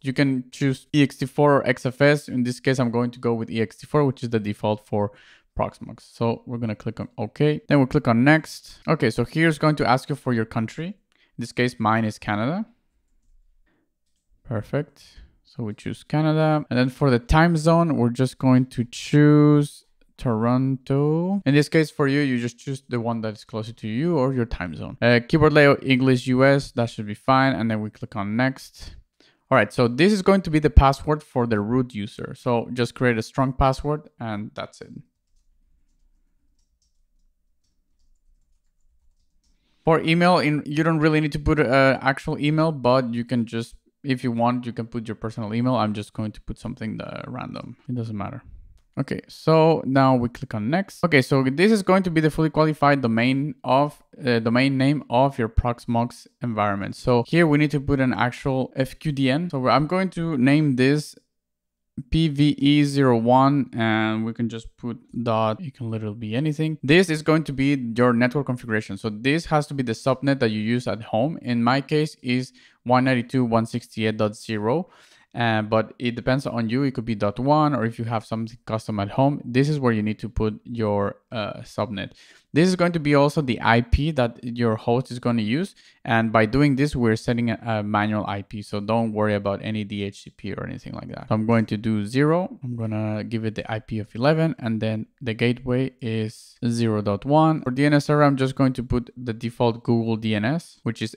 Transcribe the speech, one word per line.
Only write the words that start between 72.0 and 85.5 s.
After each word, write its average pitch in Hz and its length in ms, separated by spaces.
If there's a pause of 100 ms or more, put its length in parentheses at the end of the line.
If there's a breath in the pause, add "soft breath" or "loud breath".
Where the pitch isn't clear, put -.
is 127 320 (300 soft breath)
one 127 220
ninety-two 127 400
dot 113 60
one 113 160
sixty-eight 110 500
dot 107 180
zero. 113 540 (460 soft breath)
Uh, 113 260
but 107 380
it 120 180
depends 131 300
on 117 240
you. 127 140
It 131 100
could 117 100
be 117 100
dot 101 240
one, 147 360
or 113 100
if 117 140
you 117 80
have 113 180
something 113 400
custom 110 340
at 101 120
home, 139 340
this 127 240
is 151 100
where 127 140
you 107 100
need 107 180
to 113 80
put 107 360
your, 104 520 (140)
uh, 107 300
subnet. 104 520 (420 soft breath)
This 160 120
is 185 100
going 175 160
to 170 60
be 147 160
also 147 280
the 123 180
I 117 220
P 143 300
that 123 300
your 120 340
host 120 340
is 123 80
gonna 117 240
use. 135 320 (280 soft breath)